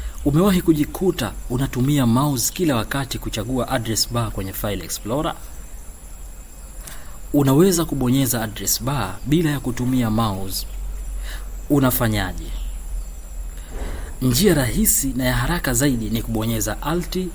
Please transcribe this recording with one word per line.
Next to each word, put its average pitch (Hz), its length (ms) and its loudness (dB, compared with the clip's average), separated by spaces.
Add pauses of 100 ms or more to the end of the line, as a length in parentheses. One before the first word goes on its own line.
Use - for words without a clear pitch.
(260)
umewahi 175 360 4
kujikuta 156 720 2 (180)
unatumia 131 560 2
mouse 127 480 2
kila 156 220 2
wakati 123 440 -2
kuchagua 120 480 -2
address 113 460 0
bar 113 180 0
kwenye 95 220 -6
File 98 320 -2
Explorer? - 500 -2 (2000)
Unaweza 156 520 6
kubonyeza 127 560 2
address 101 420 -2
bar 120 320 -2 (100)
bila 156 240 4
ya 139 100 0
kutumia 123 500 0
mouse. 101 580 0 (1000)
Unafanyaje? 117 800 2 (1700)
Njia 143 320 6
rahisi 135 640 2
na 131 100 0
ya 127 80 4
haraka 127 400 0
zaidi 117 360 2
ni 110 120 0
kubonyeza 110 600 -2
Alt 165 360 -2 (180)